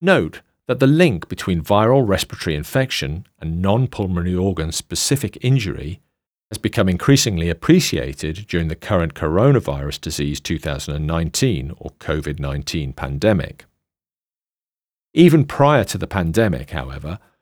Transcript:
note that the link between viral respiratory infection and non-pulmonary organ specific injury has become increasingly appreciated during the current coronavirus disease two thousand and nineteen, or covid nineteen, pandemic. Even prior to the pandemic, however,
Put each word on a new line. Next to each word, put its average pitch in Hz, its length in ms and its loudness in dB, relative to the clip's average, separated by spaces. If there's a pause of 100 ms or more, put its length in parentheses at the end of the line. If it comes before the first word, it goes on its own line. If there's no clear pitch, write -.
note 165 400 0 (240)
that 127 120 -2
the 131 80 6
link 143 440 2
between 87 320 -2
viral 113 440 4
respiratory 92 480 -2
infection 76 720 -4 (120)
and 82 240 -4
non-pulmonary 95 720 0
organ 90 360 -2
specific - 720 -4
injury 101 600 -2 (480)
has 101 80 -12
become 98 320 0
increasingly 90 580 2
appreciated 82 960 0
during 85 220 -2
the 78 80 -4
current 85 380 -2
coronavirus 80 880 0
disease 73 360 -4
two 82 200 -6
thousand 73 360 -6
and 76 120 -4
nineteen, 82 720 -2
or 82 140 -14
covid 76 460 -6
nineteen, 71 540 -6
pandemic. 73 720 -2 (1500)
Even 160 320 8
prior 139 380 4
to - 120 -6
the 95 100 -6
pandemic, 87 640 0
however, 69 460 -8 (240)